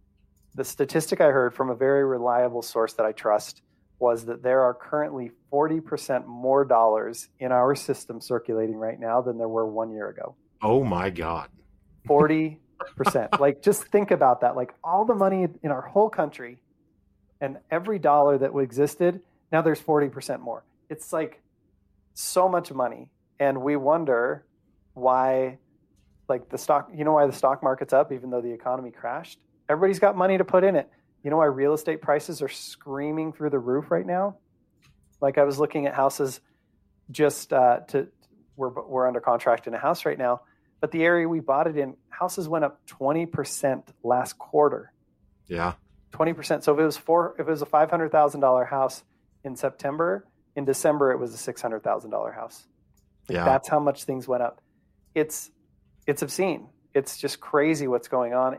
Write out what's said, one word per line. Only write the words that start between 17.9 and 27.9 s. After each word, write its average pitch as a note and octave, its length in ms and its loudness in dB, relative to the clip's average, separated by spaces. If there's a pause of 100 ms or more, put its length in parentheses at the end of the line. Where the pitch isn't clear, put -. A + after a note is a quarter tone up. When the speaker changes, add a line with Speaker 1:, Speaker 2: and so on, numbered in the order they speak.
Speaker 1:
dollar D3 400 6
that C3 180 0
existed, C#3+ 640 0 (320)
now D#3 100 4
there's D#3 180 2
forty D3 280 2
percent B2+ 340 -10
more. A#2 220 -10 (260)
It's, D3+ 220 -14
like, D#3+ 280 -6 (760)
so - 340 2
much F3 240 -2
money. B2 360 -4 (300)
And C3+ 240 2
we D3 140 0
wonder C#3 680 0 (500)
why, C3 640 0 (720)
like, B2+ 220 -4
the C3 80 -8
stock, - 360 0
you D3+ 100 -6
know D3+ 80 4
why D3 140 6
the C3 60 -2
stock C3 300 0
market's C3 320 -2